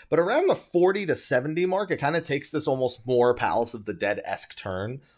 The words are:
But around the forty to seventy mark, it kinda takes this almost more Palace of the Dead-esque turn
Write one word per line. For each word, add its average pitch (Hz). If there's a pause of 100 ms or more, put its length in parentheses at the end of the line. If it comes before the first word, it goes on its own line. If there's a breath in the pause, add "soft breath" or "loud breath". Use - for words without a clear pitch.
But -
around 240
the 185
forty 190
to 151
seventy 151
mark, 185
it 131
kinda 156
takes 147
this 147
almost 131
more 123
Palace 113
of 104
the 107
Dead-esque 98
turn 104 (160 soft breath)